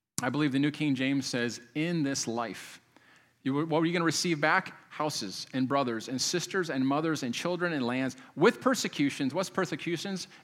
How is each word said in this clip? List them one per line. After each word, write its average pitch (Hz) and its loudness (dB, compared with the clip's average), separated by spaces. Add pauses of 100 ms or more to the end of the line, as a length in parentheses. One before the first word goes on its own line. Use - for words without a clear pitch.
(220)
I 131 0
believe 139 2
the 135 2
New 147 4
King 147 0
James 131 0
says, 120 -2 (140)
"in 160 0
this 135 -2
life." 113 -6 (600)
You, 143 2
what 156 2
were 165 4
you 170 2
gonna 175 2
receive 160 2
back? 160 2 (160)
Houses 131 -6
and 131 0
brothers 123 0
and 127 -2
sisters 175 -2
and 131 0
mothers 147 0
and 120 -4
children 170 -2
and 139 0
lands 127 0 (200)
with 220 6
persecutions. 143 0
What's 185 -2
persecutions? 175 -4 (160)